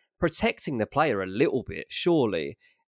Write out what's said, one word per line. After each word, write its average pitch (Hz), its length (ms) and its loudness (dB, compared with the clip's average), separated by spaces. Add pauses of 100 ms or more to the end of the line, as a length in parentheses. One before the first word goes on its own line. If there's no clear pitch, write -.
(200)
protecting 170 560 -2
the 107 100 0
player 131 360 0
a 92 40 -2
little 113 360 0
bit, 90 260 -10
surely, 107 680 0 (300)